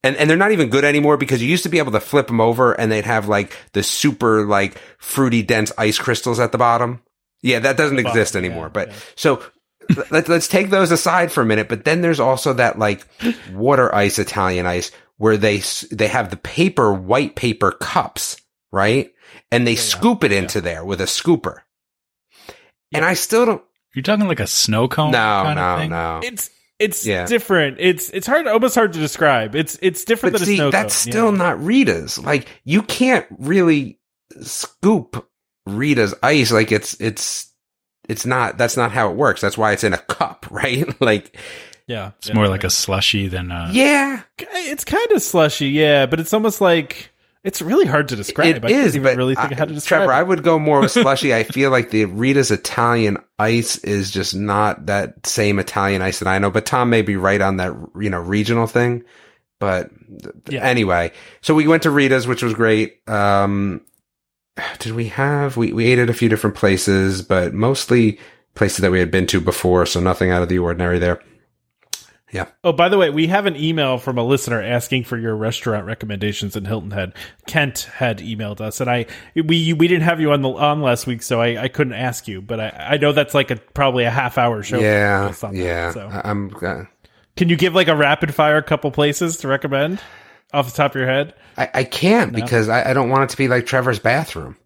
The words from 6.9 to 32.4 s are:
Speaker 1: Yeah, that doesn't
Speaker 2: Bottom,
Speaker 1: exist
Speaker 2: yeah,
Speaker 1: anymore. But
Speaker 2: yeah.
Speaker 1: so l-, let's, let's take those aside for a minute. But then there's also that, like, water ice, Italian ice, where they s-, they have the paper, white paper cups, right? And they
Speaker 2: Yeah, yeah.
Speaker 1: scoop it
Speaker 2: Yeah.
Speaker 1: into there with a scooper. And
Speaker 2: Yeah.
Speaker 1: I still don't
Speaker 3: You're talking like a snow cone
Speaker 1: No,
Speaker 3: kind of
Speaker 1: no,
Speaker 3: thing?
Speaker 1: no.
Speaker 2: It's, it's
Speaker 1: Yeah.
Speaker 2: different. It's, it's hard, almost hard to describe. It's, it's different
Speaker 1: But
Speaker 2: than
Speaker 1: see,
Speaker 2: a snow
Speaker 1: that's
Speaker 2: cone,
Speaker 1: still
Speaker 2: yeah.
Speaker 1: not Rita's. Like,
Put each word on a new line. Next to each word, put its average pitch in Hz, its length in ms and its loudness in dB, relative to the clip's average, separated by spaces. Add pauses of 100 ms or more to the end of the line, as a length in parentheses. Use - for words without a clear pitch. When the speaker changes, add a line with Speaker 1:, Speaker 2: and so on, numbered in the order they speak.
Speaker 1:
Yeah, 123 180 0
that 131 180 0
doesn't 143 200 2
Speaker 2:
Bottom, 117 100 0
Speaker 1:
exist 113 280 0
Speaker 2:
yeah, 98 40 0
Speaker 1:
anymore. 82 300 -6
But 95 200 -6
Speaker 2:
yeah. - 40 -18 (220)
Speaker 1:
so 139 260 0 (560)
l-, 139 140 -6
let's, 156 180 0
let's 170 180 2
take 196 220 0
those 190 220 2
aside 170 400 0
for 147 100 0
a 120 40 2
minute. 107 220 2
But 113 160 -6
then 165 180 0
there's 165 180 0
also 131 340 0
that, 120 240 0
like, 104 300 -2 (440)
water 123 420 2
ice, 101 260 2
Italian 92 480 -2
ice, 90 240 -4 (260)
where 110 180 4
they 104 220 2
s-, - 240 -6 (100)
they 107 160 0
have 107 220 -2
the 101 80 -10
paper, 143 560 2
white 101 420 -2
paper 107 360 0
cups, - 680 -4 (340)
right? 107 400 0 (400)
And 120 140 2
they 117 60 2
Speaker 2:
Yeah, 113 60 0
yeah. - 60 -4
Speaker 1:
scoop - 400 0
it - 80 2
Speaker 2:
Yeah. 98 60 2
Speaker 1:
into 95 240 -2
there 85 240 -6
with 95 160 -4
a 92 40 -2
scooper. - 560 -2 (1300)
And 151 100 0
Speaker 2:
Yeah. 165 40 2
Speaker 1:
I 185 80 0
still 226 320 0
don't 214 160 -2 (320)
Speaker 3:
You're 135 80 -6
talking 202 240 2
like 156 120 -2
a 101 80 -2
snow 110 400 0
cone 151 240 0
Speaker 1:
No, 127 60 2 (260)
Speaker 3:
kind 98 160 0
of 90 160 0
Speaker 1:
no, 85 60 -2
Speaker 3:
thing? 80 80 -4
Speaker 1:
no. 82 340 -4
Speaker 2:
It's, 240 260 -10 (300)
it's 208 280 -2
Speaker 1:
Yeah. 190 180 -2
Speaker 2:
different. 180 540 0
It's, 180 320 0
it's 190 160 -8
hard, 302 180 0
almost 226 300 0
hard 214 180 2
to 165 60 -8
describe. 135 560 0
It's, 151 260 -4
it's 180 240 -2
different 226 280 0
Speaker 1:
But 214 80 -2
Speaker 2:
than 175 40 -2
Speaker 1:
see, 208 80 2
Speaker 2:
a 196 40 2
snow 147 120 2
Speaker 1:
that's 208 360 0
Speaker 2:
cone, 120 60 -8
Speaker 1:
still 220 200 2
Speaker 2:
yeah. 202 60 0
Speaker 1:
not 165 260 -2
Rita's. 156 560 0
Like, 139 280 -2 (160)